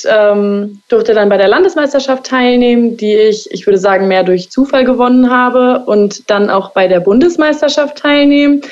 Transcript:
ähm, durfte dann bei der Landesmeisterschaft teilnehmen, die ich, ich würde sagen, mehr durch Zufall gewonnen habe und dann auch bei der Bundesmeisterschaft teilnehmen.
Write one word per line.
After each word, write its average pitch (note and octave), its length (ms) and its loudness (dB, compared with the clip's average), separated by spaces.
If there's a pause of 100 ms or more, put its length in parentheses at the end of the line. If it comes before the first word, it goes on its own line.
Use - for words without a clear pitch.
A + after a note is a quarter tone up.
ähm, G#3 840 0
durfte A3 240 0
dann G#3 160 2
bei G3+ 80 2
der G3 120 2
Landesmeisterschaft C#4 760 -2
teilnehmen, B3 720 0
die G#3+ 160 -4
ich, G#3+ 380 0
ich E3+ 160 -8
würde G3 100 2
sagen, F#3+ 320 0
mehr F#3 160 0
durch F3+ 240 -2
Zufall C4 360 0
gewonnen B3+ 460 2
habe B3 540 0
und G#3 460 -2
dann G3+ 180 0
auch F#3+ 220 -4
bei F#3+ 180 0
der F3+ 120 2
Bundesmeisterschaft D4 1000 0
teilnehmen. C#4+ 720 2